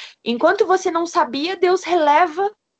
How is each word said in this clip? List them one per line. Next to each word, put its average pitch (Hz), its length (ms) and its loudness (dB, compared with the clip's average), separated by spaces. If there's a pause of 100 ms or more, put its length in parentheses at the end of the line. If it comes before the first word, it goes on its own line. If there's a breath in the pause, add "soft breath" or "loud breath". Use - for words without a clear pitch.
(240 loud breath)
enquanto 311 420 0
você 370 240 0
não 339 160 -2
sabia, 311 520 -4
Deus 359 260 0
releva 330 680 2 (300)